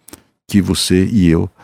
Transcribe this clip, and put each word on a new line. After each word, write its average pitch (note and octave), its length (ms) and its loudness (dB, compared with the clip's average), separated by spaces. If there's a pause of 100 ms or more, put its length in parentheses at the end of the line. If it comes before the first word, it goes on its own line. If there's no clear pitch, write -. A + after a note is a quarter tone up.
(480)
Que G2+ 140 2
você F#2 500 -2
e F#2+ 160 2
eu F2 220 0 (140)